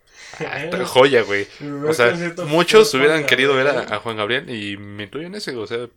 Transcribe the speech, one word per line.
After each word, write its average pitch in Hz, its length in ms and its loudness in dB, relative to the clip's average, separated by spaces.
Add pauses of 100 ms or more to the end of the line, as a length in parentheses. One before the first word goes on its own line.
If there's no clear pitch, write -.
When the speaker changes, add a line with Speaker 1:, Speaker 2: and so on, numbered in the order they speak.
(400)
Speaker 1:
Ah, 147 260 -8
Speaker 2:
<laughs> 170 40 -6
Speaker 1:
pero 180 160 -2
joya, 127 360 4
güey. 101 240 -4 (140)
Speaker 2:
Mi 147 80 -12
primer 143 220 -6
Speaker 1:
O 160 40 2
sea, 160 160 4
Speaker 2:
concierto 170 360 -6
Speaker 1:
muchos 175 460 6
Speaker 2:
fue 131 80 2
Speaker 1:
hubieran 151 180 4
Speaker 2:
Juan 143 100 -2
Speaker 1:
querido 135 260 4
ver 131 120 2
a, 143 60 2
Speaker 2:
Gabriel. 113 200 -4
Speaker 1:
a 104 60 -2
Juan 113 180 -6
Gabriel 120 340 -4
y 101 260 -8
me 101 280 -14
incluyo 143 220 -12
en 185 80 -14
ese, 208 220 -10
o 107 100 -8
sea, 117 300 -8